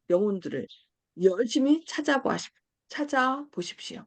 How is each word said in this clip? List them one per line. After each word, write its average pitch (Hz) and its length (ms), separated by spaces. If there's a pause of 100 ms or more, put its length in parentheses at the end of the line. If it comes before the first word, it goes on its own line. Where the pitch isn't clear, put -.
영혼들을 180 560 (560)
열심히 254 640
찾아보아시-, 277 640 (380)
찾아보십시오. 269 1200